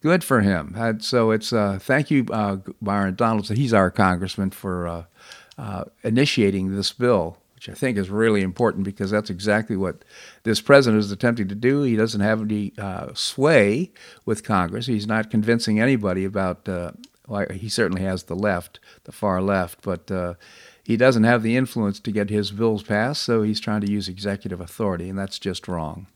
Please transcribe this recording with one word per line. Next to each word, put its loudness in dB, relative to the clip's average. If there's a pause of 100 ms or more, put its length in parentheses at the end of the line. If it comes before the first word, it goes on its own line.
Good 2
for 2
him. 0
And -2
so 2
it's, -2
uh, 0
thank 0
you, 4
uh, -2 (220)
Byron 0
Donaldson. 0
He's 2
our 6
congressman 0
for, -6
uh, -8 (540)
uh, -8 (200)
initiating 2
this -4
bill, 0 (180)
which -20
I -16
think -2
is -2
really 2
important 0
because -4
that's -2
exactly -2
what -4 (400)
this 0
president 8
is -4
attempting -2
to -6
do. 2
He 2
doesn't 0
have 2
any, -4
uh, -8
sway 2 (340)
with -4
Congress. 0
He's -2
not 0
convincing 2
anybody 0
about, -4
uh, -6 (340)
well, -4
he -10
certainly -2
has -4
the -8
left, -2 (260)
the -20
far -2
left, -2
but, -8
uh, -4 (500)
he 0
doesn't 6
have 4
the 0
influence -2
to -8
get -2
his -2
bills 0
passed, -2
so 0
he's -2
trying -2
to -2
use -4
executive -6
authority, -4
and -6
that's -6
just -6
wrong. -6